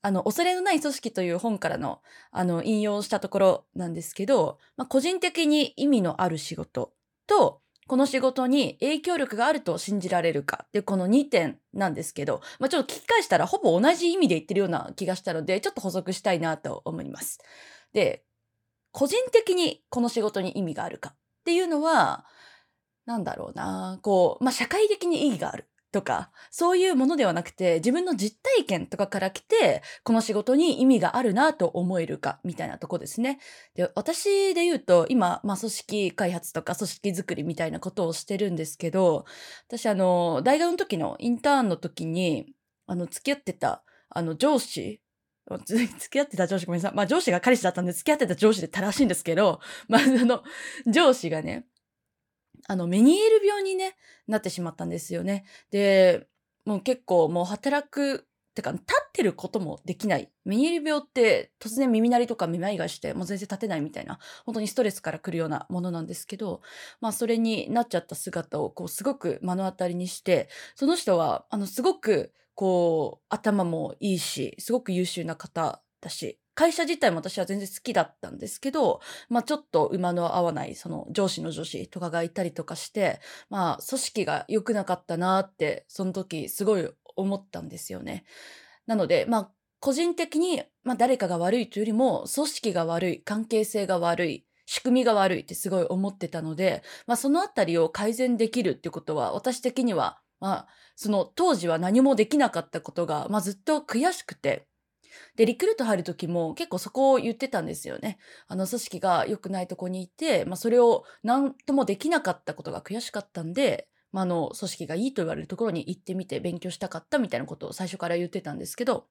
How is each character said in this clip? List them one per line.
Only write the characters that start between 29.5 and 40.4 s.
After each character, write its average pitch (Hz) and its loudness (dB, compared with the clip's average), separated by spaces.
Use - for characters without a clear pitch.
こ 233 0
の 226 4
仕 220 -2
事 208 2
に 311 4
意 - 4
味 262 8
が 175 0
あ 254 0
る 226 2
な 294 4
と 190 0
思 180 -2
え 165 0
る 156 -6
か - -4
み 175 -6
た - -8
い - -6
な - -10
と - -12
こ 175 -4
で - -8
す 226 -6
ね。 269 -2
で、 175 0
私 392 0
で 339 2
言 349 2
う 247 -2
と、 175 6
今、 190 2
ま 202 -2
あ、 - -6
組 220 -6
織 202 -4
開 180 -2
発 170 -6
と - -6
か - -4
組 202 -4
織 196 -4
作 180 -6
り - -8
み 165 -6
た 165 -2
い 160 -4
な 165 -8
こ 185 -8
と 180 -2
を 165 -2
し - -8
て 202 -4
る 202 0
ん 175 -4
で 156 -4
す - -12
け 170 -4
ど、 180 4
私、 233 -6
あ 214 2
の、 175 2